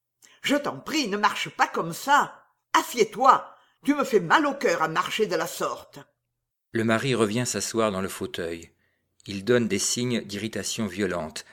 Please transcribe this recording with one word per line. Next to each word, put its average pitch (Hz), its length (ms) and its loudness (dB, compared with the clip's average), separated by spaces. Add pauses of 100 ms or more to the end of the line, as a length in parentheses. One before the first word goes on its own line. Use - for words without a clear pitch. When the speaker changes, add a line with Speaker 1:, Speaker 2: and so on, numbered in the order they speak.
(440)
Speaker 1:
Je 269 120 2
t'en 143 240 -4
prie, 277 280 -2
ne 196 100 -2
marche 202 320 0
pas - 180 0
comme 165 260 -4
ça. - 520 0 (280)
Assieds-toi. 240 840 4 (280)
Tu 285 120 4
me 277 80 0
fais 214 160 4
mal 226 260 4
au 277 80 0
cœur 170 300 0
à 160 40 2
marcher 175 380 -2
de 175 100 -2
la 165 120 -2
sorte. 143 520 -6 (720)
Speaker 2:
Le 110 120 0
mari 113 320 2
revient 110 300 0
s'asseoir 110 460 0
dans 95 100 -2
le 95 80 -4
fauteuil. 85 640 -8 (540)
Il 98 180 -8
donne 117 240 4
des 98 120 0
signes 123 420 -2
d'irritation 104 680 -6
violente, 90 640 -4